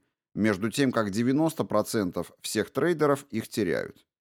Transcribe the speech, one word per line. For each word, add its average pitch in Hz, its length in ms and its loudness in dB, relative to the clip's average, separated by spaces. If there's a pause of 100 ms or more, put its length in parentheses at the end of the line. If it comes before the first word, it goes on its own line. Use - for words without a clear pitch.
(360)
между 104 340 2
тем 131 220 0
как 107 200 0
девяносто 131 520 0
процентов 101 680 -2 (100)
всех - 280 -2
трейдеров 147 600 2
их 110 160 -4
теряют. 69 580 -2 (160)